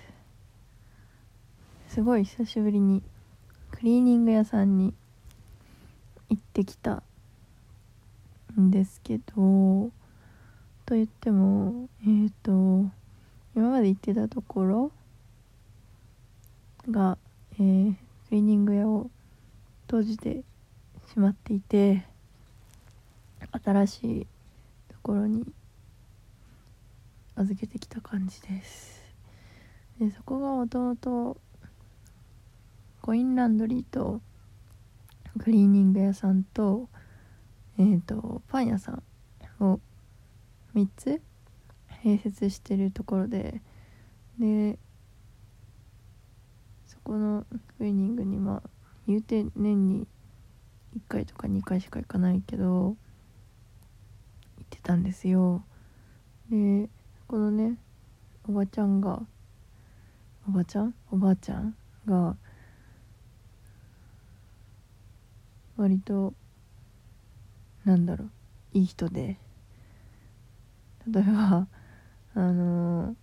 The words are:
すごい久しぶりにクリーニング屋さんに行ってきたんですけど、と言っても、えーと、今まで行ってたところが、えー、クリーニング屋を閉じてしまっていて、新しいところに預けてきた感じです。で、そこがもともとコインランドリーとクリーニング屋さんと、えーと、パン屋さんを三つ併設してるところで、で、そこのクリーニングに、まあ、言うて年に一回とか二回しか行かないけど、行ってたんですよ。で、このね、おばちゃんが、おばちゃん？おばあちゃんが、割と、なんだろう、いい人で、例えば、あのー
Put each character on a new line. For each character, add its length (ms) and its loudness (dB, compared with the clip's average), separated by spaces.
す 140 -4
ご 160 2
い 60 2
久 220 -6
し 140 -6
ぶ 100 2
り 100 0
に 220 2
ク 120 -12
リ 160 4
ー 20 4
ニ 160 4
ン 80 4
グ 60 4
屋 140 4
さ 200 0
ん 140 4
に 160 2
行 100 0
っ 40 -16
て 220 -2
き 120 -10
た 260 -8
ん 120 6
で 140 2
す 180 -10
け 160 -6
ど、 720 2
と 80 -2
言 100 2
っ 20 -2
て 240 -6
も、 580 2
え 40 -2
ー 260 4
と、 480 4
今 160 2
ま 100 2
で 80 4
行 100 2
っ 20 -20
て 140 -4
た 140 -2
と 140 -8
こ 220 -4
ろ 280 0
が、 280 0
え 20 -14
ー、 360 4
ク 40 -4
リ 60 2
ー 20 4
ニ 160 4
ン 80 4
グ 100 2
屋 140 0
を 220 -2
閉 160 0
じ 160 -4
て 240 -8
し 60 -4
ま 120 4
っ 40 -6
て 180 -10
い 80 -2
て、 440 2
新 220 2
し 340 -6
い 60 -14
と 140 -20
こ 120 -4
ろ 120 0
に 180 -2
預 240 -4
け 80 -10
て 120 -14
き 80 -14
た 140 -14
感 280 -8
じ 140 -16
で 220 -12
す。 380 -20
で、 120 -2
そ 120 -20
こ 160 -8
が 140 -4
も 160 -4
と 120 -4
も 160 -2
と 420 -6
コ 120 -2
イ 80 2
ン 120 0
ラ 120 2
ン 100 2
ド 100 0
リ 140 -2
ー 20 -12
と 380 -6
ク 120 -2
リ 80 6
ー 80 8
ニ 160 6
ン 100 6
グ 80 2
屋 140 0
さ 180 -2
ん 120 2
と、 440 -2
え 40 4
ー 180 4
と、 480 -10
パ 100 -4
ン 100 0
屋 100 -2
さ 140 -10
ん 720 -10
を 160 2
三 220 0
つ 240 -6
併 180 2
設 280 -4
し 80 -16
て 180 -6
る 140 0
と 120 -12
こ 140 -4
ろ 120 -2
で、 340 -8
で、 400 -2
そ 140 -20
こ 160 -8
の 300 -2
ク 60 -8
リ 40 -4
ー 40 -2
ニ 160 0
ン 80 -4
グ 80 -6
に、 120 -4
ま 280 -4
あ、 40 -20
言 120 0
う 40 -4
て 240 -2
年 320 2
に 180 -2
一 140 -12
回 160 -6
と 100 -16
か 140 -10
二 140 -2
回 180 -4
し 80 -18
か 100 -12
行 80 -10
か 120 -6
な 160 2
い 120 -2
け 100 -10
ど、 80 -2
行 320 0
っ 60 -18
て 140 -20
た 120 -2
ん 80 2
で 100 -4
す 160 -6
よ。 360 2
で、 400 0
こ 120 -4
の 120 0
ね、 280 -2
お 60 -4
ば 140 0
ち 140 -8
ゃ 40 0
ん 160 2
が、 220 -4
お 60 -4
ば 120 2
ち 120 -8
ゃ 60 0
ん？ 120 -4
お 60 -4
ば 140 2
あ 60 4
ち 140 -14
ゃ 80 -8
ん 160 -6
が、 300 0
割 240 0
と、 340 -6
な 120 4
ん 80 2
だ 120 -4
ろ 100 -12
う、 40 -16
い 80 2
い 40 2
人 220 -8
で、 300 -8
例 140 0
え 40 2
ば、 420 2
あ 180 0
の 600 -2
ー 100 -10